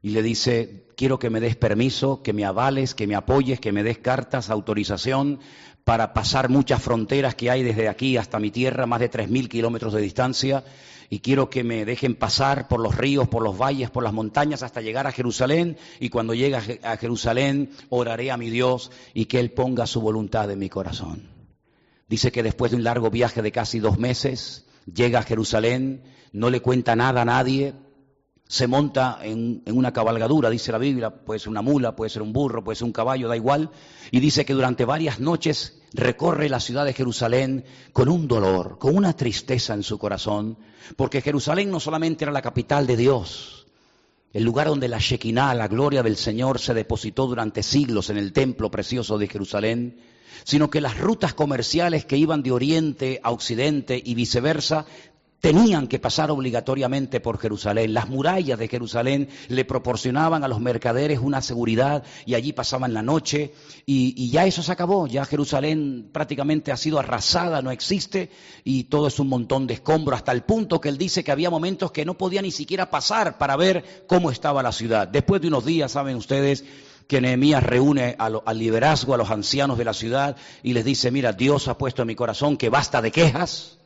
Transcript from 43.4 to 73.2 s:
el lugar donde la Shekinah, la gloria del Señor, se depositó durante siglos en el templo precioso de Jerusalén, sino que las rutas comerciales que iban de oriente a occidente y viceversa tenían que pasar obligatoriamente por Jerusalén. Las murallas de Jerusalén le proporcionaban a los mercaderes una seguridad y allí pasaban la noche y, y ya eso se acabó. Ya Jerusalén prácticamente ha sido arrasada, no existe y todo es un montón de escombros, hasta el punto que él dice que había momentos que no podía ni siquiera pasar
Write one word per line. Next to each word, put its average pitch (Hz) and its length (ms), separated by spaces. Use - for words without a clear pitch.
el 110 100
lugar 120 240
donde 139 220
la 113 100
Shekinah, 123 540
la 110 160
gloria 131 340
del 107 140
Señor, 120 420
se - 140
depositó 113 540
durante 110 360
siglos 123 460
en 104 80
el 101 160
templo 123 360
precioso 107 480
de 104 120
Jerusalén, 110 720
sino 147 280
que 156 100
las 127 160
rutas 196 380
comerciales 156 680
que 135 120
iban 151 240
de 131 100
oriente 135 720
a 117 80
occidente 123 760
y 120 120
viceversa 147 720
tenían 165 480
que 127 120
pasar 151 320
obligatoriamente 131 880
por 110 180
Jerusalén. 107 560
Las 110 160
murallas 143 480
de 110 100
Jerusalén 123 600
le 127 160
proporcionaban 135 800
a 139 40
los 117 120
mercaderes 123 600
una 135 220
seguridad 123 640
y 117 80
allí 123 200
pasaban 127 400
la 110 100
noche 147 500
y, 127 320
y 123 140
ya 160 140
eso 180 180
se 147 80
acabó. 175 340
Ya 135 200
Jerusalén 143 840
prácticamente 147 600
ha 127 60
sido 151 200
arrasada, 147 640
no 131 80
existe 185 640
y 131 220
todo 147 220
es 139 120
un 139 80
montón 131 400
de 120 80
escombros, 151 420
hasta - 140
el 123 120
punto 208 380
que 151 80
él 139 80
dice 180 260
que - 80
había 160 200
momentos 175 400
que 147 140
no 180 120
podía 190 240
ni 190 100
siquiera 180 380
pasar 185 480